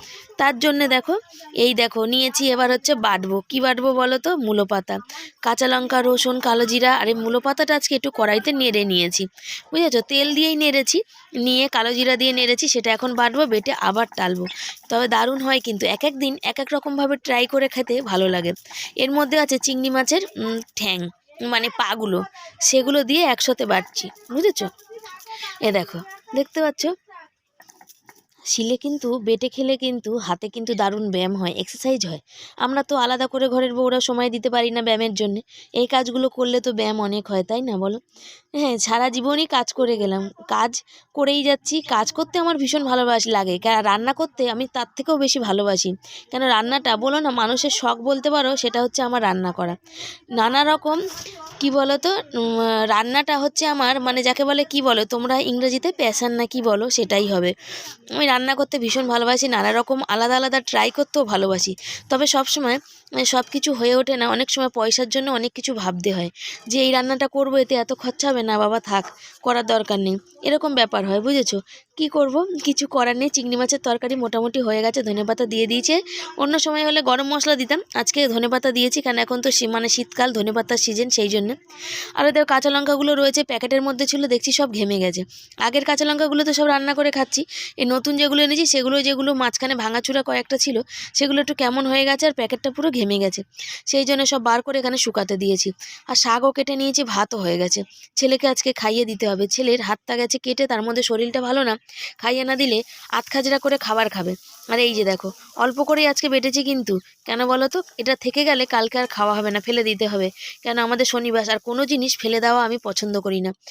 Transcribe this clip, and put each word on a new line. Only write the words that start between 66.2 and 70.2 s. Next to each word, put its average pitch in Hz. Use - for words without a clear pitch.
যে 233
এই 262
রান্নাটা 262
করবো, 269
এতে 262
এত 240
খরচা 254
হবে 254
না, 220
বাবা 214
থাক, 196
করার 240
দরকার 220
নেই, 190